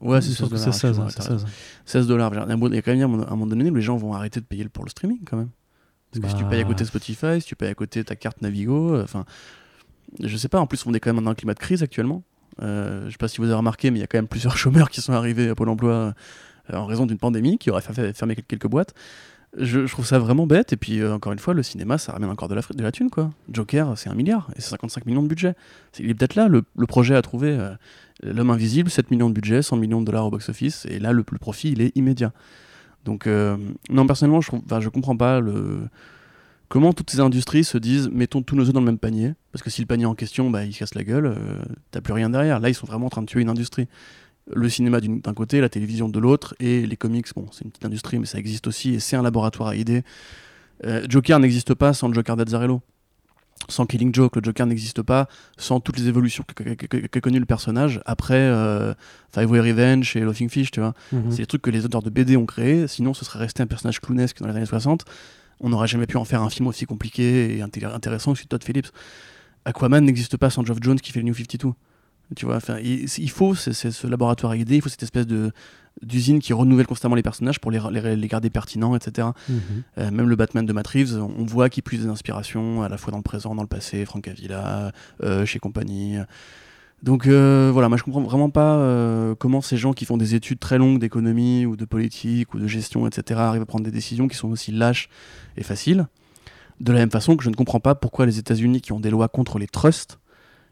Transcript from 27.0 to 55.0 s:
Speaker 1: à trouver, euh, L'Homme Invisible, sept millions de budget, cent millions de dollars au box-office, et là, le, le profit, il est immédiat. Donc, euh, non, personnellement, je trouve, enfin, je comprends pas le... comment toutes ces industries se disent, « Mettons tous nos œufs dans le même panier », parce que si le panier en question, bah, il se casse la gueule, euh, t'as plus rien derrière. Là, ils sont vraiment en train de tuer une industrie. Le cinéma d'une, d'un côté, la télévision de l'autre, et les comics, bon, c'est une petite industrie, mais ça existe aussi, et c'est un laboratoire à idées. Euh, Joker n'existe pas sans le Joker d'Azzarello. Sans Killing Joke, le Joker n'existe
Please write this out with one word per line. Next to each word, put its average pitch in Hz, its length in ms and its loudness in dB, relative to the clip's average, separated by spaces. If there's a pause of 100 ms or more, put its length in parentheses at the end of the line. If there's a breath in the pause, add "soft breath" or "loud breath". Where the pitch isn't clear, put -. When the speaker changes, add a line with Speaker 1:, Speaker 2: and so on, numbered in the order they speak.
Speaker 1:
à 123 80 6
trouver, 139 280 -2
euh, 101 220 -2 (500 soft breath)
L'Homme 117 280 0
Invisible, 117 400 2
sept - 200 0
millions 120 180 4
de 110 60 2
budget, 110 280 2
cent 127 140 -2
millions 113 240 0
de 113 60 -2
dollars 107 200 0
au 104 40 -2
box-office, 110 580 -6
et 101 100 -8
là, 107 140 0
le, 120 180 4
le 101 80 -6
profit, 113 320 -6
il 117 120 0
est 131 140 2
immédiat. 127 360 2 (720 soft breath)
Donc, 104 240 -4
euh, 104 280 2 (340)
non, 135 180 6
personnellement, 147 320 4
je - 80 -2
trouve, 120 160 -6
enfin, 113 160 -2
je 110 80 -2
comprends 131 280 -2
pas 123 220 2
le... 101 440 -2 (840 soft breath)
comment 160 240 6
toutes - 180 -8
ces 135 100 0
industries 131 420 4
se 139 160 -2
disent, « 127 340 0
Mettons 123 300 0
tous 135 140 -2
nos 135 80 4
œufs 131 80 4
dans 131 80 2
le 123 60 4
même 113 120 2
panier », 113 360 -2 (180)
parce - 100 -12
que - 80 -8
si 123 120 -6
le 110 40 -6
panier 117 200 0
en 113 100 -2
question, 127 340 -2
bah, 104 140 -2
il 101 80 -8
se - 80 -14
casse - 160 -8
la 98 80 -6
gueule, 131 220 0
euh, 104 320 -6 (340)
t'as - 80 -8
plus 107 120 -6
rien 110 160 0
derrière. 135 300 2
Là, 117 120 0
ils 127 40 0
sont - 120 -10
vraiment 110 200 -6
en 127 40 -6
train 113 120 -6
de 107 40 -8
tuer 120 160 0
une 113 80 0
industrie. 120 360 -4 (680 soft breath)
Le 120 140 2
cinéma 120 320 2
d'une, 110 200 -2
d'un 107 120 -4
côté, 113 300 0
la 120 80 2
télévision 110 380 -4
de 104 100 -2
l'autre, 123 420 2
et 120 260 0
les 113 120 -4
comics, 117 360 -2
bon, 98 160 -10
c'est - 140 -16
une 110 60 -12
petite - 160 -12
industrie, 107 320 -6
mais 107 80 -4
ça 98 120 -10
existe 107 280 -8
aussi, 120 280 -2
et 110 60 -2
c'est - 160 -2
un 127 60 0
laboratoire 113 480 0
à 104 60 -4
idées. 117 260 0 (840 loud breath)
Euh, 113 240 -4
Joker 135 320 6
n'existe 123 340 4
pas 143 200 4
sans 127 140 -2
le 117 60 0
Joker 117 220 0
d'Azzarello. 117 460 0 (880)
Sans 123 160 0
Killing 120 280 0
Joke, 127 220 4
le 110 80 0
Joker 113 220 0
n'existe 113 340 -4